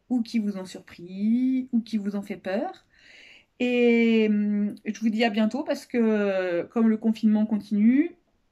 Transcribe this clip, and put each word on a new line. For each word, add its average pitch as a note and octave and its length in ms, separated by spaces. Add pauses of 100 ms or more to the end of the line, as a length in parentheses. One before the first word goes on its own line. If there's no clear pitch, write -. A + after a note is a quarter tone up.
ou A#3+ 140
qui A#3 160
vous G3+ 180
ont F#3+ 80
surpris, G#3+ 1080
ou A#3 80
qui A3 180
vous G3+ 180
ont G3 60
fait G3 140
peur. B3+ 500 (720)
Et, A#3 720
hum, G#3 440 (100)
je G#3+ 160
vous A3+ 100
dis A3 140
à A#3 60
bientôt A3 340
parce C#4+ 200
que, G3+ 880
comme A3+ 160
le A3 80
confinement G#3+ 480
continue, A3 680 (380)